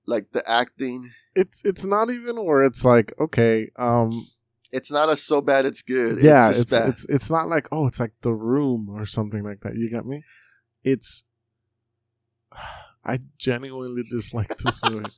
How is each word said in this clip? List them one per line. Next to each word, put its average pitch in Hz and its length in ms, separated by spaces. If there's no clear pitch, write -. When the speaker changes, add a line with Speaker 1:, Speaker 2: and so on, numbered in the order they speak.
Speaker 1:
Like, 107 260
the - 180
acting. 123 600
Speaker 2:
It's, - 300
it's 190 200
not 208 240
even 233 360
where 143 180
it's 131 220
like, 120 340
okay, 113 580
um, 117 480
Speaker 1:
It's 131 200
not 147 180
a 151 80
so 147 240
bad 135 240
it's - 160
good. 123 400
Speaker 2:
Yeah, 135 280
Speaker 1:
It's 107 100
just - 20
Speaker 2:
it's, 120 180
Speaker 1:
bad. 117 100
Speaker 2:
it's, - 160
it's - 240
not 160 200
like, 160 240
oh, 151 140
it's - 120
like 117 220
The 120 120
Room 117 560
or 104 160
something 104 380
like 104 180
that. 107 140
You 117 140
get 110 160
me? 143 180
It's, - 400
<sighs> - 540
I 127 140
genuinely 127 720
dislike 117 480
this - 320
movie. 110 280